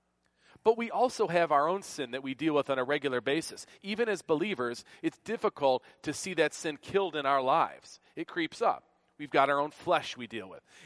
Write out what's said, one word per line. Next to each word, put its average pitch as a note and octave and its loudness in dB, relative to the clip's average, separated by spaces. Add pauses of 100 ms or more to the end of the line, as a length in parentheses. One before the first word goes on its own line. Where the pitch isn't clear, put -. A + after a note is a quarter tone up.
(640)
But A3+ 6
we A3+ -4
also A3 0
have E3+ 4
our D3 6
own F#3+ -2
sin C3 -8
that C3+ -6
we C3+ -6
deal D3+ 0
with C#3+ 2
on C3+ 0
a B2+ 0
regular C3+ -2
basis. A2+ -2 (160)
Even G#3+ -2
as F#3+ -2
believers, D3 -2 (160)
it's - -4
difficult C#3+ 0 (200)
to D3+ -4
see F#3 -8
that D3+ 2
sin D3+ -6
killed F#3 -2
in C#3+ -2
our C#3 2
lives. C3 0 (160)
It D#3+ -8
creeps - -6
up. A3+ 0 (340)
We've D3 -12
got C#3 6
our C#3 2
own D3+ -2
flesh - -2
we B2 -10
deal G#2 -10
with. F2+ -18 (240)